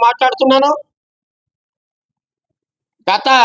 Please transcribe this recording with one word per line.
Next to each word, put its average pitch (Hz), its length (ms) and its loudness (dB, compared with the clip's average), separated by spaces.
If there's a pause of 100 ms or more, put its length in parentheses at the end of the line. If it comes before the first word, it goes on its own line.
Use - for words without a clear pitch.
మాట్లాడుతున్నాను. 269 640 0 (2250)
గత 294 220 -4 (160)